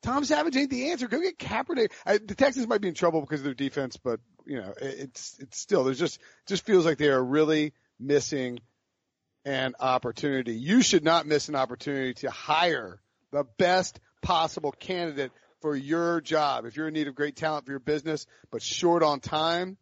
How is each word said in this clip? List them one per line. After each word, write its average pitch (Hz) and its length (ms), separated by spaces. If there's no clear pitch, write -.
Tom 269 220
Savage 294 320
ain't 277 140
the 269 220
answer. 254 160
Go 233 120
get 359 200
Kaepernick. 233 520
I, 208 120
the 208 180
Texans 262 320
might 220 140
be 202 60
in 170 60
trouble 165 280
because 143 180
of 135 60
their 139 80
defense, 131 440
but, 117 220
you 131 160
know, 98 180
it, 135 200
it's, - 400
it's 135 200
still, 175 240
there's 131 160
just, 165 200
just 196 200
feels 185 200
like 160 120
they 147 120
are 131 140
really 151 500
missing 131 600
an 131 340
opportunity. 127 760
You 160 280
should 170 220
not 160 220
miss 151 240
an 147 60
opportunity 131 600
to 135 140
hire 143 720
the 143 140
best 185 420
possible 160 500
candidate 156 600
for 151 140
your 165 460
job. 143 440
If 120 120
you're 156 100
in 156 60
need 151 140
of 135 80
great 147 200
talent 151 300
for 143 60
your 139 80
business, 147 480
but 113 100
short 170 400
on 147 180
time 170 640